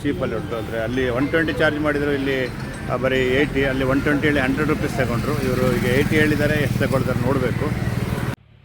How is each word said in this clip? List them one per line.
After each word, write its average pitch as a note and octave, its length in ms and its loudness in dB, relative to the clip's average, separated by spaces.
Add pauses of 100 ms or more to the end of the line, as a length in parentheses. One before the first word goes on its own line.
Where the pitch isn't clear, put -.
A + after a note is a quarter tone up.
ಚೀಪಲ್ಲಿ C3 320 -2
ಉಂಟು. G#2+ 200 -6
ಅಂದ್ರೆ A2 240 -6
ಅಲ್ಲಿ B2 300 0
ಒನ್ B2+ 200 0
ಟ್ವೆಂಟಿ D#3+ 240 0
ಚಾರ್ಜ್ D3+ 260 2
ಮಾಡಿದ್ರು, D3 340 0
ಇಲ್ಲಿ, C3+ 340 0 (440)
ಆ, B2+ 40 0
ಬರೀ C3 240 0
ಏಯ್ಟಿ, C3 440 2
ಅಲ್ಲಿ C3+ 200 0
ಒನ್ C3 180 2
ಟ್ವೆಂಟಿ D3 260 2
ಹೇಳಿ C#3+ 120 2
ಹಂಡ್ರೆಡ್ C3+ 300 0
ರುಪೀಸ್ - 280 -2
ತಗೊಂಡ್ರು. A#2+ 440 0
ಇವರು B2+ 340 2
ಈಗ A#2+ 100 0
ಏಯ್ಟಿ C3+ 300 2
ಹೇಳಿದ್ದಾರೆ, D3+ 380 2
ಎಷ್ಟು C#3 340 0
ತಗೊಳ್ತಾರೆ B2 320 0
ನೋಡ್ಬೇಕು. B2+ 760 0 (680)